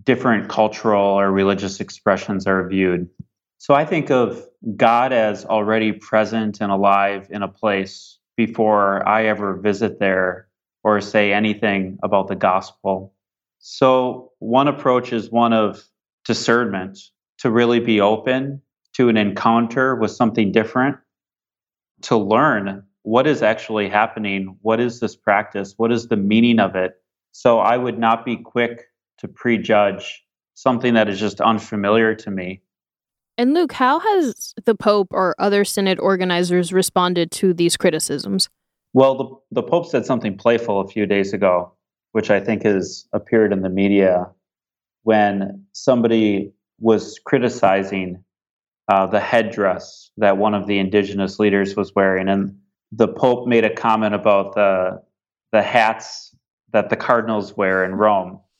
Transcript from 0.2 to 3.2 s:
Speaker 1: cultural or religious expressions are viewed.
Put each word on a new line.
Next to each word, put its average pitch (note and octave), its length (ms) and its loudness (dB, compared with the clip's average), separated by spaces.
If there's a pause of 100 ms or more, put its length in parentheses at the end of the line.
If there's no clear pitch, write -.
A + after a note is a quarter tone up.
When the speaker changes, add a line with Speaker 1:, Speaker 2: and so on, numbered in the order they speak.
Speaker 1:
cultural G2+ 680 0
or G2 140 2
religious G2 480 -2
expressions G2 640 -4
are F#2+ 220 0
viewed. F2+ 400 0 (480)